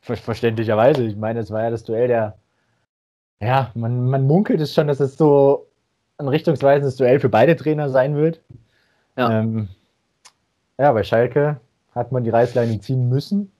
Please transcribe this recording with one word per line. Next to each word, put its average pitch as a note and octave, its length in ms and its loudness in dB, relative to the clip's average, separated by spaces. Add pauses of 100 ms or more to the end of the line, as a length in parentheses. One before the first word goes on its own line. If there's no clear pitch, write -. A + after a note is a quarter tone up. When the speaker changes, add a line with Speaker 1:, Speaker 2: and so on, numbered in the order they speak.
Speaker 1:
Ver-, A#2+ 160 -8
verständlicherweise. A#2 880 0
Ich G#2 120 -6
meine, A2+ 240 -6
es G2+ 100 -8
war A2 140 -4
ja A#2 60 -2
das A#2 120 -8
Duell A#2 240 -2
der, A2+ 300 -2 (1040)
ja, B2 340 -2
man, B2 340 -2
man C3+ 200 0
munkelt F#3+ 320 2
es C#3+ 120 -6
schon, D#3 140 0
dass C#3 140 -2
es C3+ 160 -4
so C#3+ 500 4 (520)
ein C#3+ 100 -6
richtungsweisendes C#3 680 0
Duell C3 240 2
für C3 100 0
beide A#2+ 280 4
Trainer D3+ 340 -4
sein C3 240 0
wird. D#3+ 260 -2 (760)
Speaker 2:
Ja. A#2 240 0
Speaker 1:
Ähm, A2 280 -4 (1080)
ja, B2+ 140 2
bei G#2+ 100 0
Schalke C3+ 580 0 (340)
hat A#2+ 160 -6
man B2+ 140 -4
die A2+ 60 -2
Reißleine A#2 500 0
ziehen B2+ 300 -2
müssen. G3 500 -4